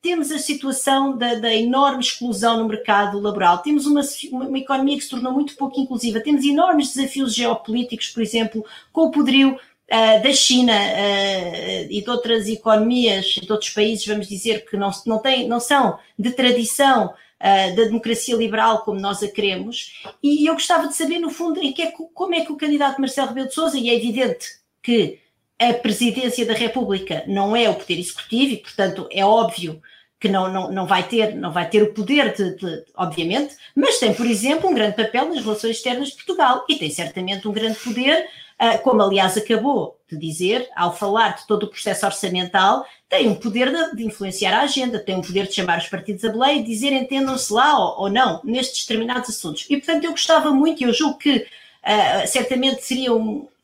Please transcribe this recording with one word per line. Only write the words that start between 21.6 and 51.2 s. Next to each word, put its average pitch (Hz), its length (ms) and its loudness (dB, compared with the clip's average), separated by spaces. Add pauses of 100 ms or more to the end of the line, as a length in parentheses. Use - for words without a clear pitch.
em 269 140 -2
que 339 80 -4
é 330 80 -2
que, - 120 -16 (120)
como 359 200 -4
é 330 80 0
que 330 80 -6
o 285 60 -6
candidato 285 460 0
Marcelo 262 260 -2
Rebelo 262 200 -4
de - 60 -10
Sousa, 277 220 0
e 240 140 0
é 240 40 6
evidente 226 520 -2 (360)
que 233 360 2 (400)
a 240 160 4
presidência 240 720 0
da 226 80 0
República 196 720 -2
não 196 280 0
é 233 140 4
o 214 60 2
poder - 240 -6
executivo 233 560 -2
e, - 20 -8
portanto, - 540 -4
é 196 160 -2
óbvio 180 560 0 (360)
que - 100 -2
não, 185 220 0
não, 190 200 -6
não 190 160 -4
vai 180 200 0
ter, 214 280 0
não 175 180 -8
vai 175 160 -2
ter 214 140 6
o 214 100 2
poder 226 400 0
de, 190 240 -2
de, 165 280 -8 (100)
obviamente, 180 600 -4 (180)
mas 349 240 2
tem, 226 160 2
por 233 100 -2
exemplo, 262 460 0
um 311 40 2
grande 214 220 0
papel 240 320 0
nas 302 140 -4
relações 220 340 -4
externas 254 340 -4
de - 40 -20
Portugal 269 540 0
e 302 80 0
tem 156 120 -6
certamente 185 580 -6
um 208 60 -4
grande 220 260 -2
poder 262 480 0 (360)
ah, 233 160 4
como 226 240 4
aliás 190 340 2
acabou 226 720 0
de 165 80 -12
dizer, 180 600 -2
ao 175 200 0
falar 208 380 2
de - 140 -18
todo 208 160 2
o 208 40 -8
processo - 380 -4
orçamental, 190 800 0 (220)
tem 233 200 4
um 202 60 2
poder 240 380 0
de, 330 240 -2
de 226 80 -6
influenciar 196 520 -2
a 254 60 4
agenda, 247 380 -2
tem 190 160 -4
um 185 40 -2
poder 190 280 -4
de - 60 -8
chamar 180 240 0
os 170 100 -8
partidos - 360 -8
a 220 60 0
boleia 262 280 2
e 226 40 -2
dizer 226 300 -2
entendam-se 262 600 -2
lá 269 240 4
ou, 185 260 0
ou 196 60 -2
não, 202 360 2
nestes 247 420 -4
determinados 233 440 -4
assuntos. - 380 -8
E, 285 100 2
portanto, 330 260 -2
eu 330 80 -4
gostava 311 400 2
muito, 294 280 4
e 254 40 0
eu 240 80 2
julgo 233 260 0
que, 262 260 2 (380)